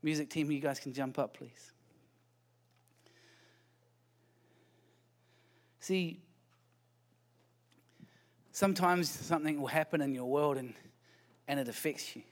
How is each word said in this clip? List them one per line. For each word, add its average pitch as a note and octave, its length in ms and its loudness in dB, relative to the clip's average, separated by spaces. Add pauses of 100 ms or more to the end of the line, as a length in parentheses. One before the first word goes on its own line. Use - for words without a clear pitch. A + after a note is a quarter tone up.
Music D3+ 280 0
team, D3+ 200 0
you C#3+ 100 0
guys C#3 200 0
can C3 120 -8
jump C3 260 -2
up, C3 160 0
please. - 380 -18 (4000)
See, F3+ 420 0 (2250)
sometimes F3+ 580 4
something D#3 520 -2
will C3+ 80 -2
happen D#3 320 2
in C#3 140 0
your B2 120 -4
world C#3+ 300 4
and, B2+ 180 -8 (760)
and C#3 120 0
it B2 80 -2
affects - 480 -4
you. - 160 -12